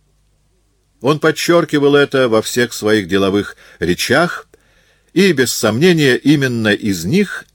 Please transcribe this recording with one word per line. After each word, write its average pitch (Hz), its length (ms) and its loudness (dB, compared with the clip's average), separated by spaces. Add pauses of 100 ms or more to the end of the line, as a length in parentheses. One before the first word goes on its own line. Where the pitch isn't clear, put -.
(1000)
Он 147 180 0
подчеркивал 151 800 2
это 135 320 2
во 110 120 2
всех 120 320 -4
своих 107 360 0
деловых 98 480 -2 (240)
речах, 127 640 -2 (640)
и, 190 200 2
без 131 200 -2
сомнения, 139 640 2
именно 131 520 0
из 98 360 -2
них 180 400 -2 (100)